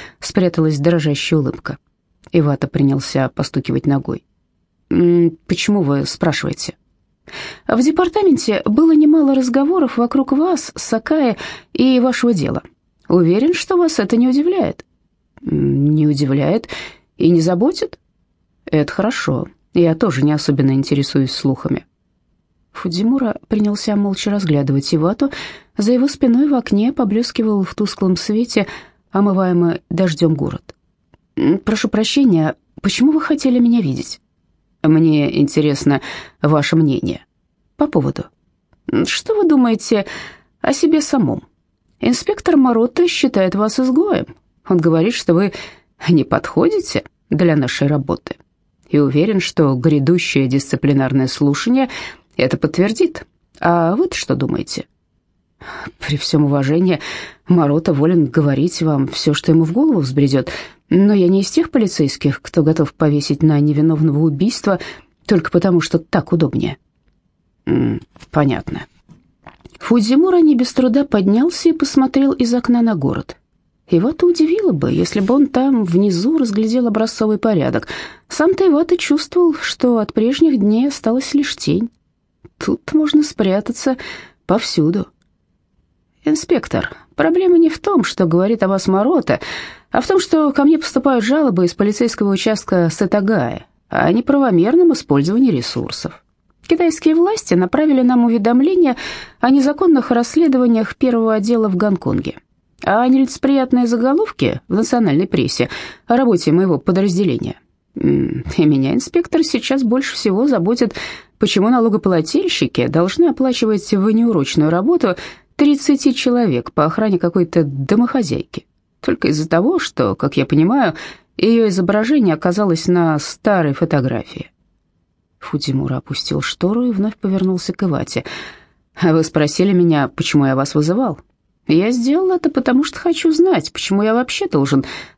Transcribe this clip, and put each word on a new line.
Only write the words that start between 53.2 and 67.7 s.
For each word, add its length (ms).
А 360
вы-то 200
что 200
думаете? 500
При 180
всём 280
уважении, 540
Марота 460
волен 320
говорить 580
вам 240
всё, 260
что 180
ему 120
в 80
голову 280
взбредёт. 500
Но 240
я 140
не 140
из 80
тех 220
полицейских, 680
кто 200
готов 320
повесить 480
на 180
невиновного 600
убийство 600
только 240
потому, 320
что 160
так 340
удобнее. 460
М, 360